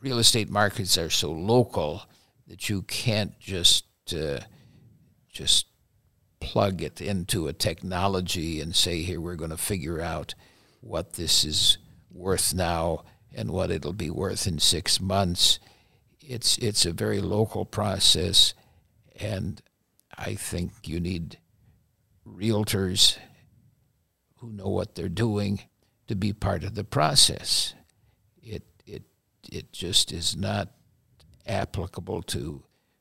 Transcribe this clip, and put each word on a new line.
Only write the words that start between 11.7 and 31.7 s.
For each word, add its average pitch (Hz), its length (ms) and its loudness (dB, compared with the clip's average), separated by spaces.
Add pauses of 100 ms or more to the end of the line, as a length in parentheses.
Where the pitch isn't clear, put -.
worth 90 420 0
now 85 500 0 (300)
and 110 160 -6
what 90 220 0
it'll - 220 -4
be 87 180 -4
worth - 340 -2
in 82 140 -2
six - 420 2
months." 95 580 4 (640)
It's, 123 380 0
it's 107 260 2
a 85 80 0
very 107 280 0
local 95 440 0
process, 92 880 4 (600)
and 101 460 -6 (560)
I - 180 -6
think - 360 -4 (160)
you 78 120 -4
need 85 400 -6 (880)
realtors 101 880 2 (1160)
who 117 160 -14
know 101 180 -4
what 95 260 -2
they're - 140 -4
doing 101 520 0 (460)
to 110 80 -2
be 98 180 0
part 98 300 0
of 101 120 -6
the 101 80 -4
process. - 880 4 (680)
It, 107 200 -12 (220)
it, - 180 -14 (480)
it 78 200 -12
just - 400 0
is 85 240 -4
not 101 340 -2 (800)
applicable 92 760 -6